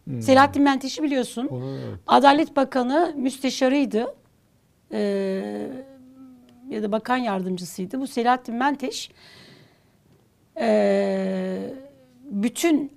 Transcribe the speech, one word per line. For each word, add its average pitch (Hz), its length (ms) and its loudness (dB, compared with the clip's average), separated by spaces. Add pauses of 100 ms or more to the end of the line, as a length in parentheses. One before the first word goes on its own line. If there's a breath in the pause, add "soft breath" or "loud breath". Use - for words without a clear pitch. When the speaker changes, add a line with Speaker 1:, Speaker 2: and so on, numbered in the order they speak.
Speaker 1:
Hmm. 123 160 -6
Speaker 2:
Selahattin 269 420 6
Menteş'i 269 400 0
biliyorsun. 269 440 -2
Speaker 1:
Onu, 127 180 -8 (240)
evet. 98 180 -12
Speaker 2:
Adalet 285 480 6
Bakanı 269 640 0
müsteşarıydı. 262 960 0 (800)
Ee, 202 760 -4 (1000)
ya 214 140 -6
da 208 80 -4
bakan 220 260 -2
yardımcısıydı. 185 840 -6
Bu 269 80 -6
Selahattin 247 480 -2
Menteş, 269 560 -4 (1500 soft breath)
ee, 196 1120 0 (500)
bütün 277 720 0